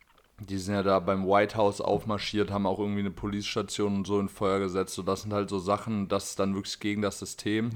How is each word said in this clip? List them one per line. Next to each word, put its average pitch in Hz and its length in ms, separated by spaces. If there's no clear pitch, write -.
die 98 180
sind 95 160
ja 101 80
da 95 180
beim 95 280
White 101 280
House 101 260
aufmarschiert, 104 680
haben 101 160
auch 95 140
irgendwie 101 220
eine 98 100
Police-Station 104 840
und 95 100
so 101 120
in 98 80
Feuer 98 300
gesetzt. 95 380
So, 95 80
das 95 180
sind 104 120
halt 101 180
so 98 80
Sachen, 101 480
das 98 240
ist - 80
dann 98 160
wirklich - 240
gegen 104 240
das 98 160
System 110 560